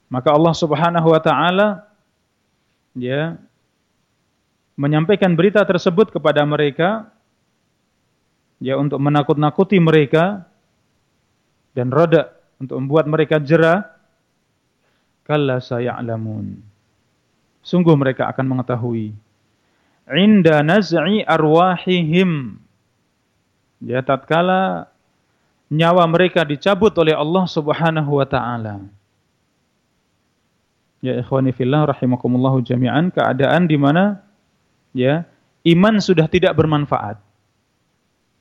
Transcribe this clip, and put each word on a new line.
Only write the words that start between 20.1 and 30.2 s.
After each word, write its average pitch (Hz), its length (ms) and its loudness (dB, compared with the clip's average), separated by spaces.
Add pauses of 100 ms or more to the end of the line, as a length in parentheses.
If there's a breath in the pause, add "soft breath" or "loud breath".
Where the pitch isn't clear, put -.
Inda 165 480 4
naz'i 170 640 0
arwahihim. 165 1400 0 (1200)
Ya, 123 220 -6
tatkala 175 880 -2 (800)
nyawa 170 320 4
mereka 170 400 2
dicabut 185 560 0
oleh 156 160 2
Allah 165 320 -2
Subhanahu 151 720 -2
wa 135 80 -2
taala. 113 560 -6 (2250)